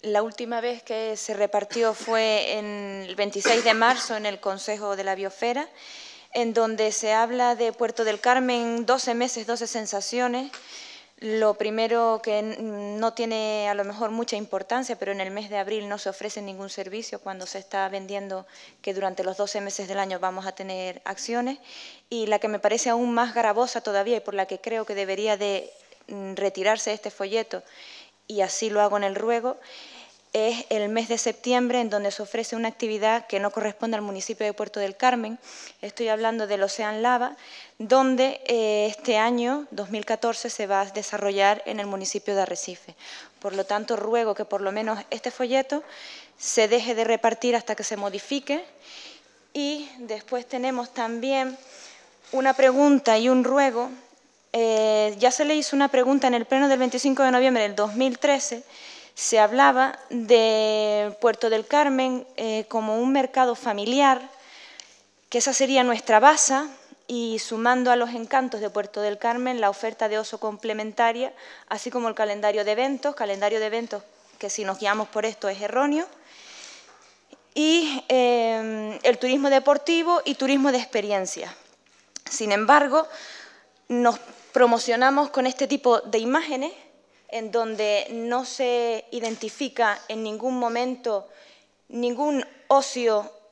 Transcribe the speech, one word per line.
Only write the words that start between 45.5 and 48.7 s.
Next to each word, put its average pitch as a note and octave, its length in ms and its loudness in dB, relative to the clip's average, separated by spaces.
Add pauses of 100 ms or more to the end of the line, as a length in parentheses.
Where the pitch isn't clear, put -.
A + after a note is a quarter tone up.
se A3 320 2
deje A3+ 260 2
de A3+ 80 0
repartir A3+ 540 2
hasta G#3+ 180 -4
que G#3+ 80 -10
se G#3+ 140 -6
modifique. C4+ 680 -6 (880)